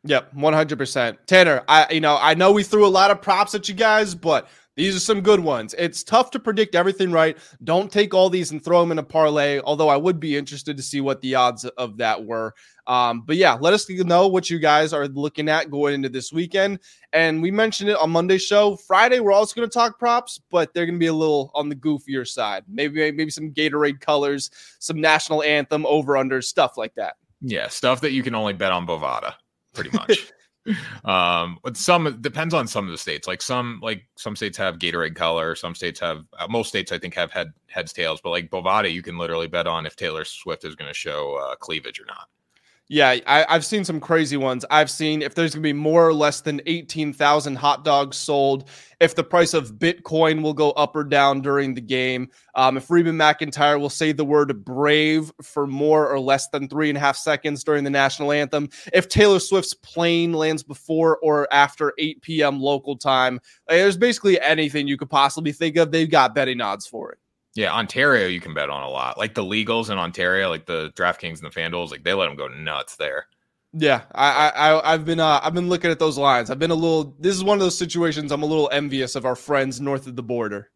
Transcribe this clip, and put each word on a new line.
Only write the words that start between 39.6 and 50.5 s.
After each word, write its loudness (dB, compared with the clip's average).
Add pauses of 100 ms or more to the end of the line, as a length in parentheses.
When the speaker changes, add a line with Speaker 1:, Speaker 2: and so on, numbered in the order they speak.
Speaker 2:
on -4
if -14
Taylor -8
Swift -12
is -12
gonna -16
show, -8
uh, -8
cleavage -10
or -20
not. -20 (640)
Speaker 1:
Yeah, 4
I, 6
I've 2
seen -2
some -6
crazy 0
ones. -2
I've 4
seen -2
if -6
there's 0
gonna -8
be 0
more 4
or 4
less 0
than -6
eighteen -6
thousand 0
hot 0
dogs 0
sold, -2 (280)
if 4
the 0
price 2
of -2
Bitcoin 0
will -2